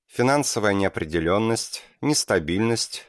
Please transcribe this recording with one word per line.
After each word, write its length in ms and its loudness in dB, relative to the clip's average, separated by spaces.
Финансовая 680 2
неопределённость, 1080 -2
нестабильность, 1080 0